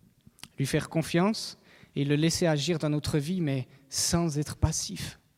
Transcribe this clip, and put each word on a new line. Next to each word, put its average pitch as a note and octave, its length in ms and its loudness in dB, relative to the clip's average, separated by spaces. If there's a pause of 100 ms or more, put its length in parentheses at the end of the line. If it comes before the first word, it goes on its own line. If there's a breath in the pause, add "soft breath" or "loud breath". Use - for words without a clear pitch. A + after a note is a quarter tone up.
(580)
Lui C#3 80 0
faire D3+ 220 0
confiance E3+ 720 0 (380 loud breath)
et C#3+ 80 0
le C#3+ 120 4
laisser D#3+ 300 2
agir D3+ 320 2
dans D3+ 120 0
notre D3+ 280 0
vie, E3+ 220 -2
mais C#3 260 0 (220 loud breath)
sans E3+ 500 0
être - 180 -4
passif. - 640 -2 (200)